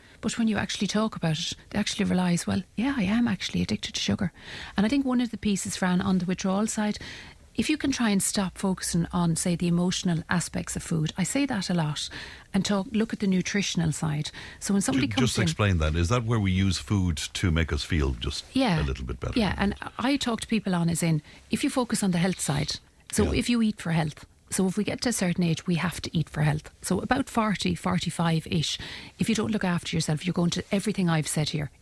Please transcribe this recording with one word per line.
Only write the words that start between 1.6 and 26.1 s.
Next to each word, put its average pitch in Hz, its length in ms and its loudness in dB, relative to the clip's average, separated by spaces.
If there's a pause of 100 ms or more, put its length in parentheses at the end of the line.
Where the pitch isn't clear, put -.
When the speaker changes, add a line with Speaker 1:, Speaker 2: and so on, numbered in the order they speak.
Speaker 1:
they - 80 -4
actually 208 260 0
realise, 180 420 2
"Well, 196 160 0 (140)
yeah, 277 220 0
I 202 60 2
am 226 240 2
actually 180 340 -2
addicted - 320 -4
to - 60 -4
sugar." 202 300 0 (460)
And 202 80 4
I 220 60 0
think 277 160 2
one 247 160 2
of 233 80 -2
the 214 80 -8
pieces, 196 380 -2
Fran, 180 260 2
on 185 160 2
the 180 80 -2
withdrawal 190 400 0
side, 214 320 -2 (560)
if 233 160 0
you 302 80 2
can 285 120 0
try 240 200 2
and 196 120 4
stop - 360 -2
focusing 180 540 0
on, 170 220 2
say, 175 220 0
the 175 120 0
emotional 175 600 2
aspects 180 480 -2
of - 60 -6
food, 160 340 -2
I 196 60 0
say 277 240 0
that 214 240 -2
a 180 40 0
lot, 151 360 -2 (420)
and 196 140 2
talk, 196 260 2
look 220 220 0
at - 60 -6
the 208 60 0
nutritional 180 680 2
side. 151 380 -4 (300)
So - 140 0
when 196 80 2
somebody 269 240 2
Speaker 2:
Ju-, 110 80 -2
Speaker 1:
comes 247 160 4
Speaker 2:
just - 80 -2
Speaker 1:
in 120 60 4
Speaker 2:
explain 104 340 4
that. 78 180 2
Is 87 140 4
that 120 140 2
where 117 160 2
we 95 120 2
use 95 240 4
food 92 400 0
to - 340 -2
make 80 220 2
us 73 100 0
feel 69 300 0
just 62 400 -6
Speaker 1:
Yeah. 233 280 2
Speaker 2:
a - 40 0
little 65 220 -4
bit - 140 -8
better? - 200 -2
Speaker 1:
Yeah, 196 160 2
and - 180 0 (240)
I 277 200 0
talk 226 240 -2
to - 40 -8
people 208 280 0
on 170 160 2
as 170 120 -2
in, 165 200 2 (280)
if - 140 0
you 277 60 0
focus 240 320 -2
on 196 80 2
the 175 80 2
health 180 220 0
side, 151 380 -2 (320)
so - 220 2
Speaker 2:
Yeah. - 60 2
Speaker 1:
if 233 100 -2
you 240 140 2
eat 214 180 0
for 170 120 -2
health, 156 340 -2 (240)
so 190 180 2
if 175 80 -4
we 208 80 0
get - 180 -4
to 254 60 2
a 233 40 2
certain 180 300 0
age, 165 240 0
we 175 100 2
have 160 260 -2
to - 140 -6